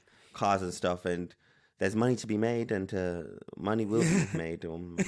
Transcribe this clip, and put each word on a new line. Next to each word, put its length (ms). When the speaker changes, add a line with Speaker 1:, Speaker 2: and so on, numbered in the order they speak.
Speaker 1:
cars 280
and 120
stuff, 320
and 280
there's 180
money 200
to 120
be 100
made, 340
and, 220
uh, 300
money 280
will 160
be 280
Speaker 2:
<laughs> 80
Speaker 1:
made, 260
um, 320